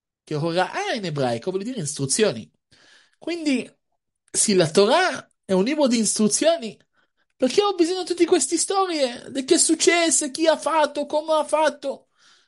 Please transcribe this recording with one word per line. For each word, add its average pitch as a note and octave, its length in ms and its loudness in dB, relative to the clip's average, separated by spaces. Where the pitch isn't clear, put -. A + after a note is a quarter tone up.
che - 100 -8
Hora'ah F3 640 -2
in G#3+ 80 -8
ebraico C#3+ 480 -4
vuol F#3+ 100 -4
dire A#3 200 -8
istruzioni. C#3 680 -2
Quindi, D4+ 540 -4
se - 280 0
la E3+ 120 4
Torah B3+ 560 2
è F#3+ 60 0
un F#3 100 2
libro D4 220 2
di A#3+ 120 2
istruzioni, A3+ 800 0
perché B3+ 280 0
ho G4+ 120 0
bisogno F4+ 280 0
di E4 60 -8
tutte E4+ 180 0
queste E4 320 0
storie? E4 720 -2
Di C4 140 -6
che D4+ 100 2
è D#4+ 40 6
successo, E4 720 2
chi D4+ 160 -2
ha D#4 120 4
fatto, D4 480 -2
come D#4 260 -2
ha D4+ 120 2
fatto? D4 640 -2